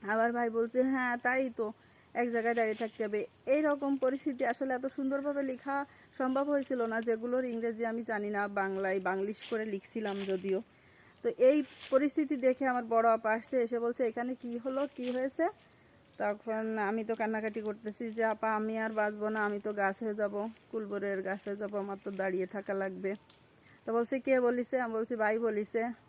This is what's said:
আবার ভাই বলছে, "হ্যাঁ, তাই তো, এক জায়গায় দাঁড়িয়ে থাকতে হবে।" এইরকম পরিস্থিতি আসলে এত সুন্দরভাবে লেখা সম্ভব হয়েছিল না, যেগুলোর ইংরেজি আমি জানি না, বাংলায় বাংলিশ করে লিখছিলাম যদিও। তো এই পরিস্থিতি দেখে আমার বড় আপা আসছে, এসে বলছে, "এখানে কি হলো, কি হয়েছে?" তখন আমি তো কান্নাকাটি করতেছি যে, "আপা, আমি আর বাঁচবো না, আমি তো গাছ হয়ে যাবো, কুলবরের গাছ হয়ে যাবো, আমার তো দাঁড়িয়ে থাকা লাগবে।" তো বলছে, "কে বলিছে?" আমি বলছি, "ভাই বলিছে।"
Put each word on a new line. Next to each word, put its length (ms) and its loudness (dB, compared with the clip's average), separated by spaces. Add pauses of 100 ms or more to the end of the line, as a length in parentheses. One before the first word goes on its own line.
আবার 240 2
ভাই 180 2
বলছে, 340 2
"হ্যাঁ, 340 2
তাই 320 2
তো, 160 -4 (480)
এক 180 0
জায়গায় 240 2
দাঁড়িয়ে 200 2
থাকতে 280 -4
হবে।" 220 -2 (200)
এইরকম 520 2
পরিস্থিতি 480 0
আসলে 280 0
এত 120 -2
সুন্দরভাবে 580 0
লেখা 420 -4 (320)
সম্ভব 320 2
হয়েছিল 360 0
না, 160 0
যেগুলোর 440 0
ইংরেজি 400 -2
আমি 180 -2
জানি 260 -2
না, 180 0
বাংলায় 520 0
বাংলিশ 380 -2 (120)
করে 160 -2
লিখছিলাম 520 -4 (100)
যদিও। 320 0 (640)
তো 140 2
এই 200 8 (320)
পরিস্থিতি 460 4
দেখে 320 2
আমার 160 0
বড় 260 4
আপা 220 4
আসছে, 300 0
এসে 180 0
বলছে, 280 0
"এখানে 280 -4
কি 220 -8
হলো, 380 -2
কি 160 -4
হয়েছে?" 340 0 (720)
তখন 640 -2
আমি 240 0
তো 120 -2
কান্নাকাটি 460 -2
করতেছি 500 -6
যে, 120 0
"আপা, 320 2
আমি 220 0
আর 140 -2
বাঁচবো 380 0
না, 160 0
আমি 140 -2
তো 140 -4
গাছ 280 2
হয়ে 140 -2
যাবো, 340 -2 (220)
কুলবরের 500 -2
গাছ 240 -4
হয়ে 100 -4
যাবো, 220 -4
আমার 260 -4
তো 80 -6
দাঁড়িয়ে 340 -2
থাকা 280 -6
লাগবে।" 380 -2 (760)
তো 80 -2
বলছে, 260 2
"কে 200 4
বলিছে?" 400 2
আমি 140 -2
বলছি, 220 -2
"ভাই 220 2
বলিছে।" 440 0 (280)